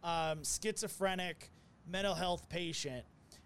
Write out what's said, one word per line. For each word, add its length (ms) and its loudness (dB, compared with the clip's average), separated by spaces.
um, 400 2
schizophrenic 1040 0
mental 240 2
health 340 2
patient 560 -2